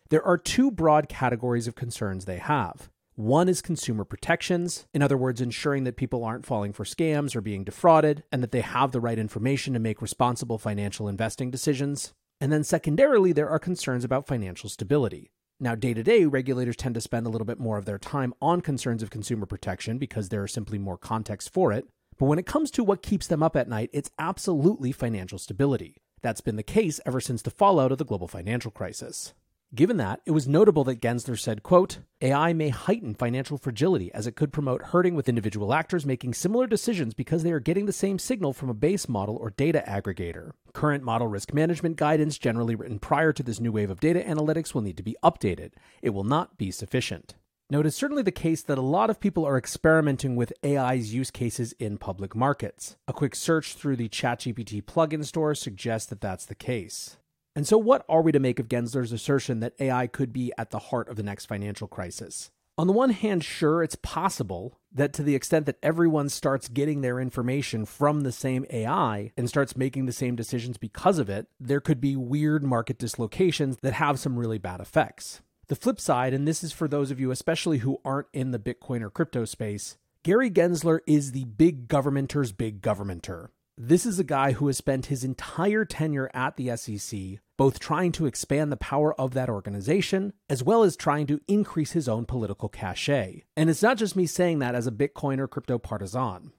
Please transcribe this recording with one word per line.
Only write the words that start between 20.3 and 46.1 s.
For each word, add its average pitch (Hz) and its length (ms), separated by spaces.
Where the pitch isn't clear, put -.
are 98 60
simply 110 280
more 98 200
contexts 110 520
for 135 220
it. 110 160
But 135 80
when 151 100
it 185 80
comes 302 260
to 247 120
what 196 180
keeps - 240
them 156 160
up 160 140
at 131 120
night, 113 240
it's - 280
absolutely 160 720
financial 101 480
stability. 110 580
That's 113 200
been 107 160
the 107 60
case 170 440
ever 131 120
since 123 220
the - 80
fallout 165 420
of 131 60
the 151 80
global 92 220
financial 107 420
crisis. - 640
Given 180 240
that, 107 260
it - 60
was 151 180
notable 156 360
that 123 180
Gensler 120 360
said, 110 260
quote, 180 340
"A 131 100
I 156 220
may 156 160
heighten 156 460
financial 131 420
fragility 127 560
as 107 140
it 117 80
could 147 180
promote 135 300
herding 175 320
with 143 120
individual 107 460
actors 160 320
making 123 300
similar 233 320
decisions 185 480
because 170 260
they 170 100
are 156 80
getting 180 280
the 202 40
same 196 280
signal 185 340
from 131 160
a 117 60
base 156 340
model 104 260
or 117 140
data 135 380
aggregator. 95 640
Current 143 320
model 117 220
risk 104 260
management 160 460
guidance 151 400
generally 117 380
written 107 240
prior 156 340
to - 80
this 117 180
new 117 120
wave 104 180
of 95 100
data 170 200
analytics 156 560
will 120 80
need 92 140
to 92 60
be 107 200
updated. 92 480
It - 80